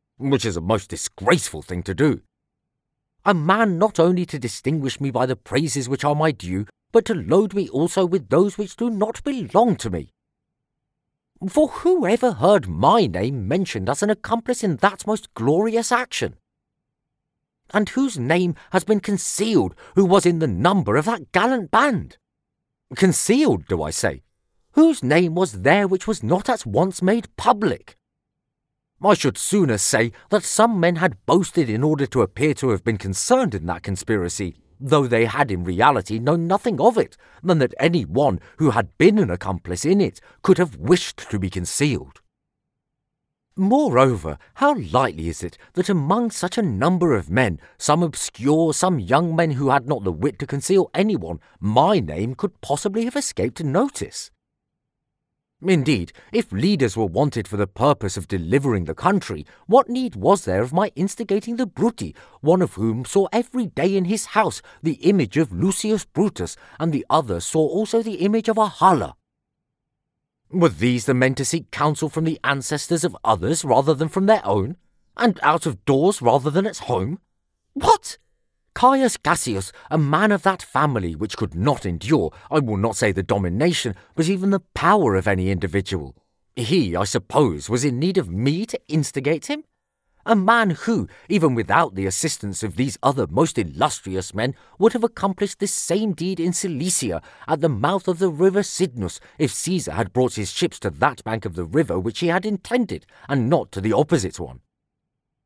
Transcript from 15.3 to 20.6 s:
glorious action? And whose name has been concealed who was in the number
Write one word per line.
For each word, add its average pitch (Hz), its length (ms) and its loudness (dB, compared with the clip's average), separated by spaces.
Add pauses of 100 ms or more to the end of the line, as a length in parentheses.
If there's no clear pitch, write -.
glorious 214 560 0
action? 247 460 -2 (1400)
And 208 160 0
whose 269 280 -2
name 165 380 0 (160)
has 180 140 2
been 208 160 2
concealed 202 760 0 (220)
who 196 80 6
was 190 200 4
in 175 140 2
the 160 80 0
number 120 500 0